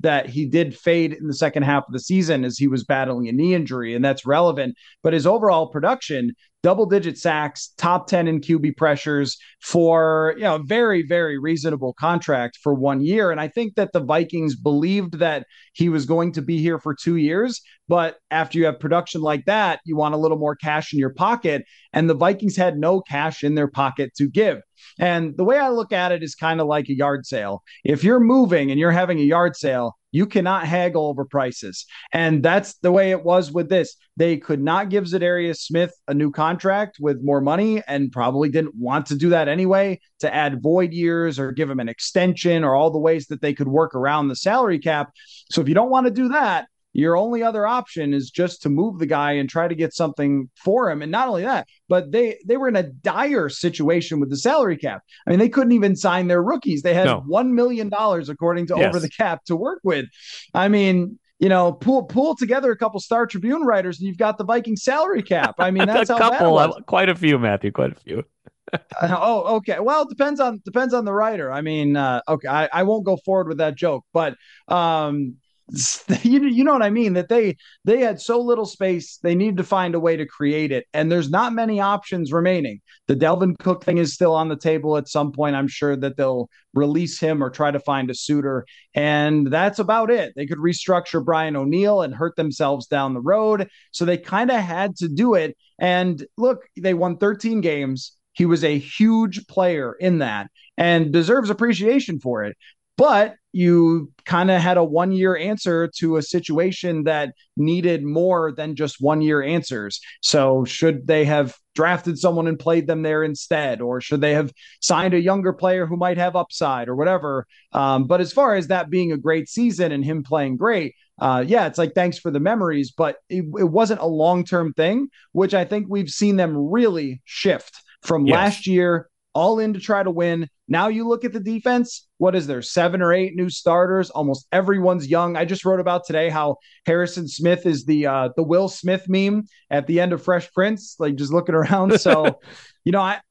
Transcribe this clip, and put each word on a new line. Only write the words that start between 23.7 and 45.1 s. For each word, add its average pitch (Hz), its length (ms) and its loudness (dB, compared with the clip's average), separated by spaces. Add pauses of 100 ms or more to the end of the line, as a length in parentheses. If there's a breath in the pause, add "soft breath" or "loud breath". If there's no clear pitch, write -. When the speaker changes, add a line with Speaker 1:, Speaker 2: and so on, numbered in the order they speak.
Speaker 1:
to 143 120 0
give. 196 320 2 (380 soft breath)
And 170 380 0
the 190 80 0
way 254 140 4
I 269 120 2
look 233 220 -2
at 180 200 0
it 170 100 -4
is 151 120 -10
kinda 160 300 -2
like 151 240 -2
a 139 80 -4
yard 139 300 -2
sale. 101 360 -8 (220 loud breath)
If 143 200 0
you're 240 160 6
moving 220 500 4
and 139 80 0
you're 170 120 2
having 175 280 2
a 147 60 2
yard 170 320 2
sale, 123 400 -4 (160)
you 170 140 2
cannot 185 400 0
haggle 165 400 0
over 139 180 -4
prices. 123 640 -6 (260 loud breath)
And 160 300 2
that's 190 360 2
the 180 120 2
way 190 220 4
it 170 100 -2
was 170 300 2
with 160 160 -2
this. 185 260 0 (220)
They 165 220 2
could 143 220 -4
not 175 280 0
give 202 160 0
Zadarius 175 540 -2
Smith 170 340 -2 (160)
a 139 60 -2
new 147 180 0
contract 190 640 -2
with 143 240 -2
more 143 180 2
money 202 460 0
and 139 240 -2
probably 131 380 0
didn't 151 260 -2
want 123 320 -4
to 147 100 -6
do 156 140 0
that 165 160 2
anyway, 185 540 0 (200)
to 151 140 -2
add 139 280 -2
void 170 300 2
years 170 460 -2
or 135 140 -4
give 139 180 -2
him 135 80 -4
an 120 100 -6
extension 170 760 0
or 135 100 2
all 156 160 4
the 156 80 -4
ways 160 300 0
that 147 120 -8
they 147 140 -2
could 143 140 -4
work 147 260 0
around 139 340 0
the 127 80 -4
salary 208 440 0
cap. 151 300 -2 (400 loud breath)